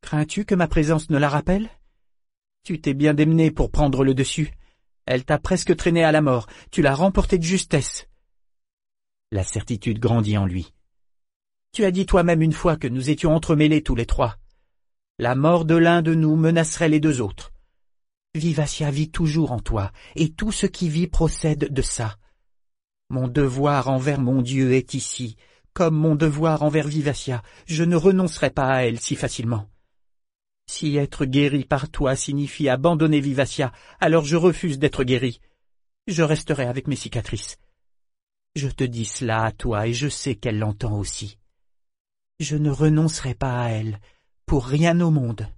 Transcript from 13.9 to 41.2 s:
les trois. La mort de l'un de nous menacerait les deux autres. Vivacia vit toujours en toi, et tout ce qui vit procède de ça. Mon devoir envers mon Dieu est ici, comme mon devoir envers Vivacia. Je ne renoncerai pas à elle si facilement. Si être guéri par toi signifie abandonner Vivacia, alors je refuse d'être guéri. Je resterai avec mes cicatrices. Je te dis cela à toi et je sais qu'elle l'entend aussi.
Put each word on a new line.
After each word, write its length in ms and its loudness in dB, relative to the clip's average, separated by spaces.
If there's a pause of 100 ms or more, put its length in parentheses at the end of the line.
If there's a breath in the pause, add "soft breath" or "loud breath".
les 100 -2
trois. 320 -2 (840)
La 160 0
mort 300 2
de 100 4
l'un 260 6
de 140 2
nous 200 4
menacerait 540 2
les 100 4
deux 220 0
autres. 300 -8 (840)
Vivacia 560 -2
vit 220 -4
toujours 400 0
en 80 -4
toi, 320 -4 (240 loud breath)
et 140 0
tout 220 -6
ce 140 -4
qui 240 -2
vit 180 -2
procède 680 0
de 80 -2
ça. 360 -6 (920)
Mon 180 -4
devoir 640 0
envers 320 0
mon 220 2
Dieu 300 2
est 200 0
ici, 420 -8 (380 soft breath)
comme 220 2
mon 180 2
devoir 480 0
envers 260 0
Vivacia. 540 -4 (240 soft breath)
Je 180 -2
ne 120 2
renoncerai 560 2
pas 160 -2
à 160 2
elle 160 -2
si 160 -6
facilement. 520 -4 (1000)
Si 300 -4
être 280 -2
guéri 400 2
par 240 -2
toi 260 0
signifie 540 -4
abandonner 500 2
Vivacia, 520 -2 (280 loud breath)
alors 260 2
je 100 0
refuse 420 2
d'être 260 0
guéri. 380 -2 (640)
Je 160 -2
resterai 440 0
avec 220 -6
mes 80 -2
cicatrices. 600 -8 (960)
Je 120 -4
te 160 -4
dis 220 -4
cela 380 -4
à 80 -2
toi 360 -4
et 60 -2
je 140 -4
sais 280 -6
qu'elle 240 -4
l'entend 360 -4
aussi. 440 -8 (1000)